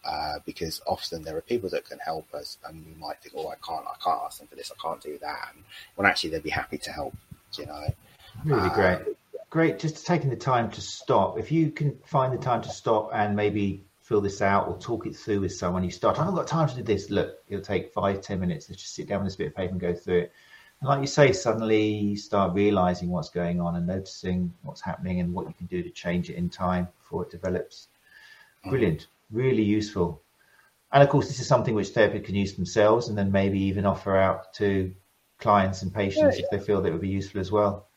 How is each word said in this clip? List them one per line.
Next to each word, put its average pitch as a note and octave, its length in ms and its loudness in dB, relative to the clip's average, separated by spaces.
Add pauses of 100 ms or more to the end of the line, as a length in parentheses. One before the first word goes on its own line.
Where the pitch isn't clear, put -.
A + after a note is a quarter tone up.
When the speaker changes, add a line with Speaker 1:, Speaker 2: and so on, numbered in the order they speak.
Speaker 1:
Uh, D2+ 400 -6
because D#2+ 420 -8
often - 360 -6
there D#2+ 120 -8
are E3 60 -6
people G#2+ 300 -4
that D#2 180 -4
can - 100 -14
help - 340 -8
us, - 320 -12
and D#2+ 200 -16
we D#2+ 160 -20
might D2+ 200 -10
think, - 140 -20
"Oh, D#2 140 -6
I C#2+ 60 -10
can't, D2+ 300 -8
I - 160 -8
can't - 220 0
ask - 140 -10
them D2+ 100 -20
for - 80 -20
this, - 160 -14
I - 100 -20
can't D#2+ 200 -6
do D2 180 -10
that." - 340 -8
And - 100 -20 (320)
when G2 120 0
actually F2 220 2
they'd D#2+ 140 -6
be D#2 60 -6
happy - 280 -4
to - 140 -10
help, - 220 -8 (440)
you C2+ 80 -12
know. D2+ 220 -8 (580)
Speaker 2:
Really A2 240 2
Speaker 1:
Um, F2+ 60 0
Speaker 2:
great. F#2 240 4 (500)
Great, D#3+ 300 2
just - 260 -6
taking D3 240 0
the A2+ 80 -2
time A#2 340 2
to - 100 -14
stop. - 580 0
If - 120 -6
you D#3+ 200 2
can D3 340 -2
find C3 260 2
the B2 60 -2
time A#2+ 240 0
to - 80 -12
stop A2 440 0
and G#2 220 0
maybe G2+ 480 0 (180)
fill G#2 200 2
this G2+ 200 -2
out G2 280 4
or F2 80 -6
talk - 300 -6
it - 100 -8
through G2+ 240 0
with F2+ 120 -2
someone, F2+ 300 -2
you F2 80 -2
start, G2+ 260 0
"I C#3+ 60 0
haven't F#3+ 120 0
got D3+ 120 -2
time D#3 220 2
to B2 60 -6
do A#2 80 -8
this." G#2 260 0
Look, G2+ 300 -2 (100)
it'll G2 160 -8
take F#2+ 260 -4
five, G2 300 0
ten G2 180 -6
minutes. F2 300 -4
Let's F#2 140 -16
just - 120 -14
sit F#2 140 -10
down G2 140 -2
with G2 100 -2
this - 20 -10
bit F2+ 120 -4
of - 80 -8
paper F2+ 180 -4
and F2+ 80 -4
go F2 120 0
through F2+ 260 0
it. E2+ 120 -2 (480)
And C3 80 -4
like C#3 140 2
you C#3 60 -2
say, C#3 260 6
suddenly A2 520 2
you G#2 300 0
start G2 380 2
realizing F2+ 560 4
what's F2 200 -4
going F2 300 -2
on E2+ 160 -2
and F2 120 -2
noticing F#2 760 -4
what's - 180 -16
happening - 400 -4
and F2 140 0
what E2 160 -6
you - 40 -14
can F2+ 120 -12
do F2 180 -4
to F3 60 -8
change F2 400 -4
it - 80 -10
in F2 120 -2
time F2+ 380 0 (140)
before F2+ 220 -6
it - 80 -10
develops. - 580 -6 (760)
Speaker 1:
Mm. F#2+ 40 -8
Speaker 2:
Brilliant. G#2+ 380 2 (240)
Really A2+ 320 2
useful. G2+ 580 0 (720)
And C#3+ 100 10
of C#3 60 8
course, C#3+ 180 4
this - 140 -8
is - 60 -8
something A#2+ 280 2
which G2 140 0
therapists G#2 360 4
can G2 100 -6
use G2 200 0
themselves G#2+ 540 4
and G#2 80 -4
then G2 140 2
maybe G2 280 4
even G2 260 0
offer G2 300 0
out F#2+ 400 2
to G2 380 0 (440)
clients G2 440 2
and F#2 120 -6
patients G2 440 2
Speaker 1:
Yeah, - 80 -4
Speaker 2:
if - 60 -4
Speaker 1:
yeah. G2+ 60 0
Speaker 2:
they G2+ 60 -4
feel G2 180 2
that E2+ 120 0
would E2+ 80 -4
be F#2+ 80 -2
useful G2 320 -4
as F#2 100 -6
well. G#2 460 0